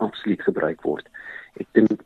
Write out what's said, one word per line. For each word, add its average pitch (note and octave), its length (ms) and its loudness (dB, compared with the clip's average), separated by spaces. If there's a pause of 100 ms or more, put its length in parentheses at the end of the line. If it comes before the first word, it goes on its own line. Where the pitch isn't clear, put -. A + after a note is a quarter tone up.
absoluut G#2 420 -4
gebruik D#2+ 400 -2
word. D2 200 -4 (520)
Ek - 100 -10 (100)
dink A2 280 4